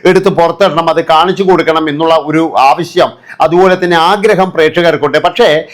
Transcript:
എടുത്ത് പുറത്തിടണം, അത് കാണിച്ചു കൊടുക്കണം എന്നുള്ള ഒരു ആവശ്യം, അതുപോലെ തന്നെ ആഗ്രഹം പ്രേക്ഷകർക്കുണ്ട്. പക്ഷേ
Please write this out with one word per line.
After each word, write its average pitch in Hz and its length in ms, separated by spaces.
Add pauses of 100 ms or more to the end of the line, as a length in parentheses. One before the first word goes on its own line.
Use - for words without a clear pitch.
എടുത്ത് 185 300
പുറത്തിടണം, 165 540
അത് 165 80 (120)
കാണിച്ചു 175 360
കൊടുക്കണം 160 440
എന്നുള്ള 165 220 (140)
ഒരു 156 140 (260)
ആവശ്യം, 160 420 (340)
അതുപോലെ 180 380
തന്നെ 175 160 (120)
ആഗ്രഹം 196 460
പ്രേക്ഷകർക്കുണ്ട്. 156 720
പക്ഷേ 226 220 (240)